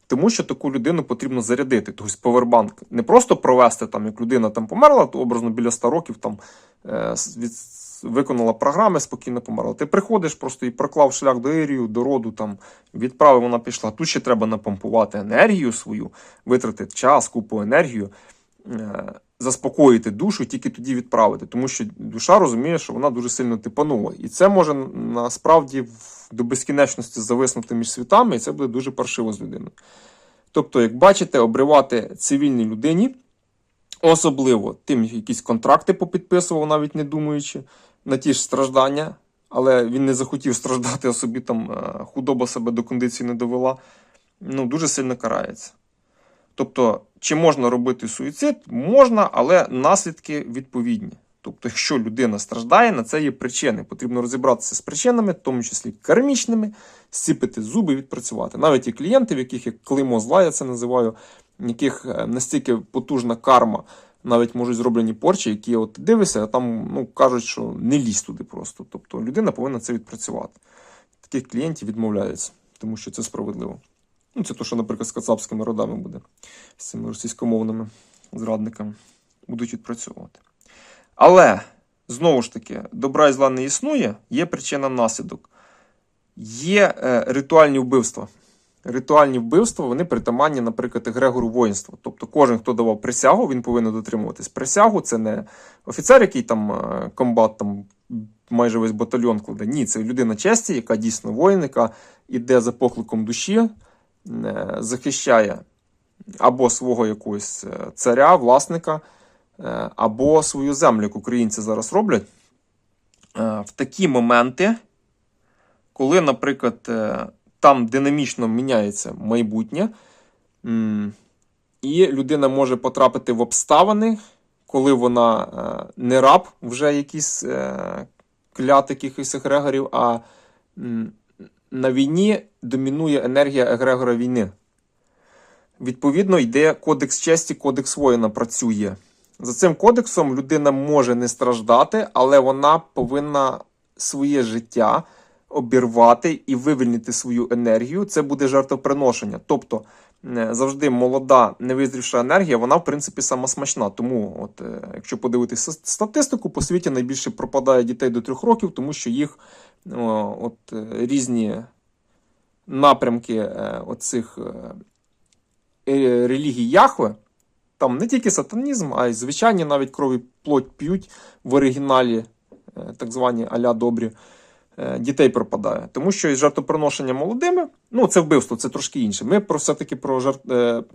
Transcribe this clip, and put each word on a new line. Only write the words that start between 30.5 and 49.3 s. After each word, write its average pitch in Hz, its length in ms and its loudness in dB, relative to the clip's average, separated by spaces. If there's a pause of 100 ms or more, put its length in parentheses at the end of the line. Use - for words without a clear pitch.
Тобто, 143 300 0
як 113 140 2
бачите, 185 440 6
обривати 123 800 4
цивільній 139 480 0
людині, 160 500 0 (840)
особливо 135 720 4 (100)
тим, 123 180 2
якісь 113 380 -6
контракти 131 520 2
попідписував, 180 720 -2
навіть 151 280 -2
не 151 80 -4
думаючи, 147 600 -6 (420)
на 135 120 -2
ті 135 160 0
ж - 80 -2
страждання, 135 760 0 (340)
але 127 360 2
він 131 200 -2
не 135 80 2
захотів 131 420 -4
страждати, 127 540 -4
а 120 40 0
собі 120 260 -6
там, 117 320 -6
е, - 340 -10
худоба 127 420 -2
себе 120 240 -6
до 117 120 -2
кондиції 123 440 -4
не 120 60 -4
довела, 127 440 -2 (640)
ну, 135 240 -6
дуже 151 220 -2
сильно 127 300 -4
карається. - 540 -8 (840)
Тобто, 123 460 0 (180)
чи - 160 -4
можна 147 340 4
робити 123 380 -2
суїцид? 147 480 -4 (120)
Можна, 208 640 4